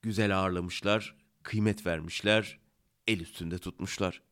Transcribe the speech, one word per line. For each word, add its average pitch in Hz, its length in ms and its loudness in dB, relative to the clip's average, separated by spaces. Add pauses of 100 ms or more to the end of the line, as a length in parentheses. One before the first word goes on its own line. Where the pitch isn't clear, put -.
Güzel 104 360 2
ağırlamışlar, 95 760 0 (260)
kıymet 107 440 0
vermişler, 87 720 0 (500)
el 107 120 0
üstünde 82 380 -6
tutmuşlar. - 720 -4